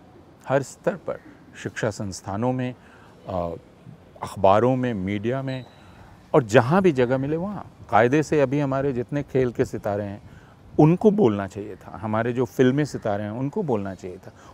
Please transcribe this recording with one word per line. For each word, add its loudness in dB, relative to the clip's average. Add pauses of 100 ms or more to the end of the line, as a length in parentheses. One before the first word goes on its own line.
(480)
हर 0
स्तर -6
पर, -10 (420)
शिक्षा -4
संस्थानों -6
में, -6 (540)
अ, -6 (680)
अखबारों 4
में, -2
मीडिया -4
में -8 (720)
और 6
जहाँ 4
भी 4
जगह 2
मिले -4
वहाँ। -8 (240)
कायदे 6
से 2
अभी 2
हमारे -2
जितने -4
खेल 0
के 0
सितारे -4
हैं -10 (560)
उनको 6
बोलना 2
चाहिए -12
था, -18
हमारे 0
जो 0
फिल्मी 2
सितारे -4
हैं -6
उनको -6
बोलना -4
चाहिए -14
था, -20 (220)